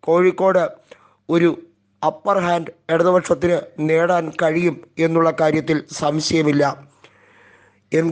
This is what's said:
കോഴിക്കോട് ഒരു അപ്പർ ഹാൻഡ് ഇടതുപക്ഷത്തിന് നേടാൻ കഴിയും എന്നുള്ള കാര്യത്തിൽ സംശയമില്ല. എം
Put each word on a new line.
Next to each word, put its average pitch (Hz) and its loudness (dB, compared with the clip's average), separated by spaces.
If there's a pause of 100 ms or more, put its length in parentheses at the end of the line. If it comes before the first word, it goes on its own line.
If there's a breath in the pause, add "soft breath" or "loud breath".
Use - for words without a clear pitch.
കോഴിക്കോട് 185 2 (640 soft breath)
ഒരു 170 2 (520)
അപ്പർ 196 -2
ഹാൻഡ് 170 -2 (200)
ഇടതുപക്ഷത്തിന് 170 2 (300)
നേടാൻ 170 2 (160)
കഴിയും 165 0 (280)
എന്നുള്ള 165 2 (100)
കാര്യത്തിൽ 156 0 (220)
സംശയമില്ല. 151 0 (1300 soft breath)
എം 165 0